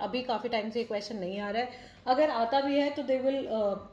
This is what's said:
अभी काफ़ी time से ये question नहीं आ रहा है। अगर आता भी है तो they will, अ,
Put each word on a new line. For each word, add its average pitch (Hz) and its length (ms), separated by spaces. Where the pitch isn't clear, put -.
अभी 208 220
काफ़ी 240 260
time 220 220
से 233 80
ये 226 60
question 214 320
नहीं 190 240
आ 208 100
रहा 226 120
है। 254 80
अगर 285 240
आता 233 300
भी 277 140
है 285 160
तो 294 120
they 262 200
will, 269 240
अ, 208 460